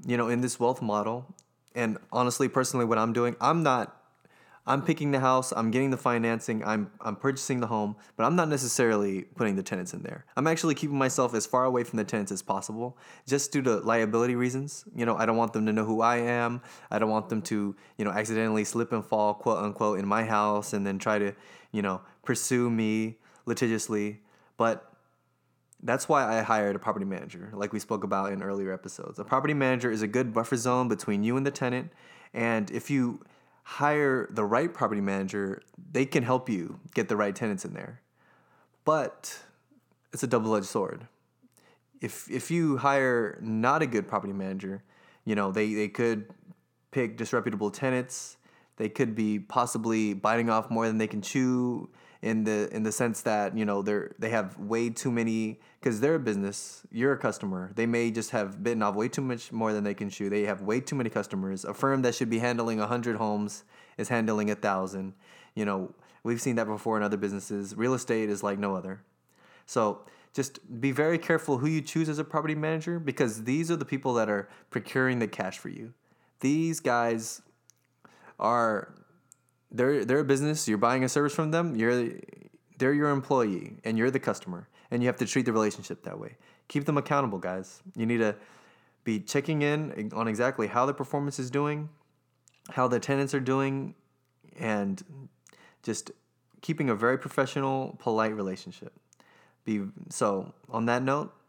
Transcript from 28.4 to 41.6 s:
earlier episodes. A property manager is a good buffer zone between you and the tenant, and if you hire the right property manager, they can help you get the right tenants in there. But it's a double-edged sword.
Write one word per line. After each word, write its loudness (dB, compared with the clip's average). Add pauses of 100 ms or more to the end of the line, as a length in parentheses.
earlier -4
episodes. -10
A -8
property 2
manager 2
is -2
a 2
good 0
buffer 0
zone 2
between 0
you 2
and 0
the 0
tenant, -4 (400)
and 0
if -6
you 2 (440)
hire 2
the 0
right 2
property 0
manager, -2 (320)
they 2
can 2
help 0
you -4 (160)
get 0
the 0
right 0
tenants -4
in -10
there. -12 (840)
But 0 (760)
it's -6
a 0
double-edged 2
sword. -4 (920)